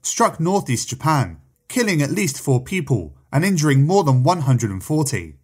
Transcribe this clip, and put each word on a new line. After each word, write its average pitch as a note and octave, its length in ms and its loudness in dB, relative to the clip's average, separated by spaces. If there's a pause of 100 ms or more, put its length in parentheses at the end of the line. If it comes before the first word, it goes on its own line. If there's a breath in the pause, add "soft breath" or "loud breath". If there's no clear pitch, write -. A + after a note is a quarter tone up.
struck - 360 0
northeast E3+ 480 0
Japan, B2+ 500 -2 (300)
killing G#3 320 0
at C#3+ 120 0
least E3+ 280 -2
four B2+ 240 0
people B2+ 520 -4 (160)
and C#3 120 0
injuring D3+ 440 4
more F#3+ 160 4
than C3 180 4
one E3 200 2
hundred B2 280 2
and F#2+ 140 -8
forty. G#2 600 -4